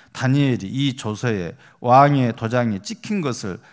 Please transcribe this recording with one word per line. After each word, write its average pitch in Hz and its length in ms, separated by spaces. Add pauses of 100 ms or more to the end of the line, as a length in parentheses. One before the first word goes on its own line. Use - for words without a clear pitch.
(120)
다니엘이 131 560
이 131 280
조서에 107 600 (240)
왕의 131 560
도장이 113 460
찍힌 208 400
것을 113 380 (140)